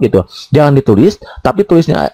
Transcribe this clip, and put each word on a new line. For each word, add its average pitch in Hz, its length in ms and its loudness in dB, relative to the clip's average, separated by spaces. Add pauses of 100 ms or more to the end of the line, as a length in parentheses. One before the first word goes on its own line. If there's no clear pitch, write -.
gitu, 101 240 0 (240)
jangan 147 240 2
ditulis, 131 480 0 (160)
tapi 190 240 -2
tulisnya, 160 500 -2